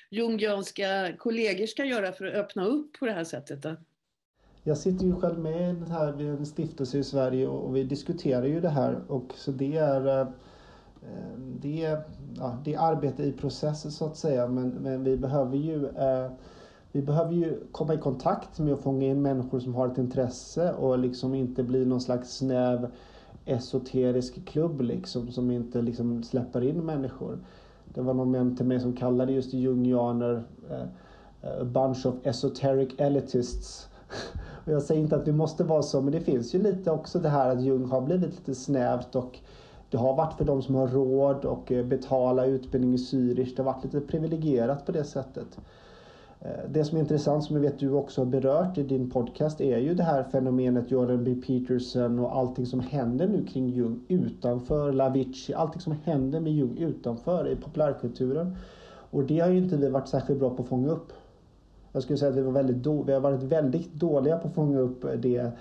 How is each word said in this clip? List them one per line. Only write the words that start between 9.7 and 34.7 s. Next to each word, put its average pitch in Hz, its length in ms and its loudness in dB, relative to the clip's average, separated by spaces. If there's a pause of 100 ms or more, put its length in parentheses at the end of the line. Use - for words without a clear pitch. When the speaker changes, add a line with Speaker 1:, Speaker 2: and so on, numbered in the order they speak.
Speaker 2:
är, 135 440 2
eh, 127 60 0 (1120)
det 143 460 -6
är, 151 180 -2 (340)
ja, 127 280 -6
det 147 100 -2
är 147 40 -4
arbete 147 440 2
i 143 100 0
process 151 640 -4
så 160 100 -4
att 151 100 -8
säga. 127 320 0
Men, 127 200 0
men 131 360 -4
vi 131 120 2
behöver 131 400 0
ju, 151 300 -2
eh, 131 440 0 (640)
vi 143 100 0
behöver 160 300 2
ju 165 280 0 (120)
komma 156 220 0
i 151 40 2
kontakt 156 600 -2
med 151 140 2
och 139 80 0
fånga 135 260 2
in 139 160 2
människor 131 380 0
som 123 140 -4
har 127 140 2
ett 127 100 -6
intresse 135 720 0
och 127 260 2
liksom 127 360 0
inte 131 280 -2
bli 127 220 2
någon 127 160 2
slags 123 360 -4
snäv 123 540 0 (540)
esoterisk 127 1040 0
klubb 151 340 -2
liksom, 120 500 -4
som 123 200 -2
inte 120 320 -2
liksom 117 400 -2
släpper 123 380 -2
in 160 260 0
människor. 135 520 -6 (560)
Det 127 60 -6
var 127 140 0
någon 127 180 2
vän 123 240 2
till 127 100 0
mig 127 140 2
som 123 160 -2
kallade 127 360 2
just 131 200 -2
jungianer, 120 920 2 (260)
eh, 131 100 -8 (640)
eh, 135 180 -6
a 131 40 -2
bunch 127 420 0
of 127 160 0
esoteric 135 680 0 (100)
elitists. 135 920 0 (360)
<laughs> - 400 -12
Och 151 80 -2